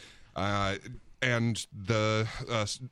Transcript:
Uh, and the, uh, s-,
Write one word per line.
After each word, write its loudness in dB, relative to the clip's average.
Uh, 0
and 2
the, 2
uh, 2
s-, -4